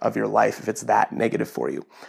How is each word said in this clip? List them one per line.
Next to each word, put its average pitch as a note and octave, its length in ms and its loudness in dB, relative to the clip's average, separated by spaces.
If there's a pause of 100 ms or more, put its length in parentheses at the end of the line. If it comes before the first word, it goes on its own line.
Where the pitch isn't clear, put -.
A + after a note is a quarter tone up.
of - 140 0
your A2 100 0
life G#2+ 320 2
if - 100 -10
it's - 140 -4
that G#2+ 300 2
negative A2 360 0
for B1+ 220 -4
you. - 160 -6 (220)